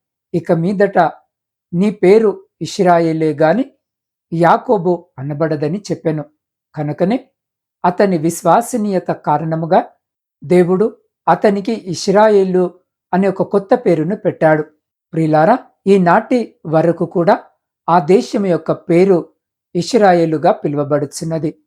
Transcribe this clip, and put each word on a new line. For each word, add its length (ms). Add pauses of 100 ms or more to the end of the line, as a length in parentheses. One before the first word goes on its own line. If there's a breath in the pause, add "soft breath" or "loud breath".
(340)
ఇక 180
మీదట 480 (720)
నీ 160
పేరు 580 (140)
ఇశ్రాయేలే 720
గాని 380 (640)
యాకోబు 760 (100)
అనబడదని" 600
చెప్పెను. 460 (500)
కనుకనే 540 (560)
అతని 320
విశ్వసనీయత 920
కారణముగా 800 (540)
దేవుడు 540 (300)
అతనికి 440
ఇశ్రాయేలు 1080 (340)
అనే 140
ఒక 160
కొత్త 320
పేరును 400
పెట్టాడు. 460 (520)
ప్రియులారా, 460 (280)
ఈనాటి 680 (100)
వరకు 400
కూడా 380 (460)
ఆ 100
దేశం 460
యొక్క 260
పేరు 580 (460)
ఇశ్రాయేలుగా 760
పిలువబడుచున్నది. 1160